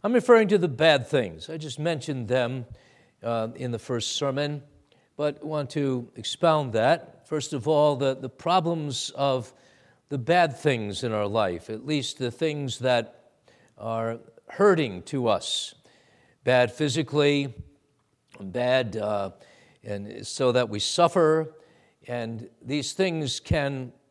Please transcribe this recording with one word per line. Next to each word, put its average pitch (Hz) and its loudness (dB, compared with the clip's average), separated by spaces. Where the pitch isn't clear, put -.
I'm 226 0
referring 226 6
to 208 4
the 180 2
bad 147 4
things. 98 -2
I 160 -10
just 151 -10
mentioned 147 -4
them, 123 0
uh, 117 -2
in 127 -6
the 113 -4
first 117 -4
sermon, 143 -2
but 147 -4
want 151 -6
to 131 -2
expound 147 0
that. 117 2
First 156 -6
of 123 -4
all, 147 4
the, 135 0
the 131 -10
problems 165 -2
of 135 0
the 143 -4
bad 156 2
things 113 -2
in 120 -2
our 104 0
life, 98 0
at 110 -10
least 147 -4
the 127 -4
things 147 -4
that 123 -2
are 113 -4
hurting 156 2
to 127 -4
us, - -2
bad 123 4
physically, 143 0
bad, 120 0
uh, 104 -2
and 104 -10
so 127 0
that 120 2
we 107 -4
suffer, 160 2
and 117 -8
these 139 -4
things 160 -2
can 139 -2